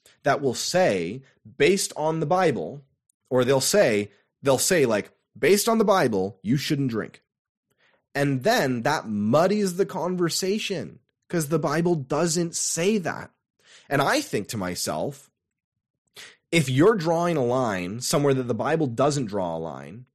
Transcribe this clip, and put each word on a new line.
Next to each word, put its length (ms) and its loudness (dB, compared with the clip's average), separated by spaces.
that 180 0
will 140 0
say, 680 0
"Based 380 2
on 240 -2
the 60 -2
Bible," 580 0
or 140 4
they'll 180 2
say, 500 2
they'll 160 4
say, 280 2
like, 260 -2
"Based 320 4
on 80 4
the 80 4
Bible, 560 2
you 160 0
shouldn't 340 -2
drink." 300 -8
And 280 0
then 400 2
that 240 -2
muddies 680 2
the 120 0
conversation 1120 -4
'cause 200 -2
the 100 0
Bible 380 0
doesn't 600 -2
say 440 0
that. 320 -8
And 140 2
I 180 2
think 280 -6
to 80 -8
myself, 720 -6
if 180 2
you're 260 6
drawing 420 0
a 60 0
line 580 -2
somewhere 340 2
that 80 -2
the 100 -4
Bible 320 -2
doesn't 400 0
draw 320 -4
a 0 -
line, 580 -12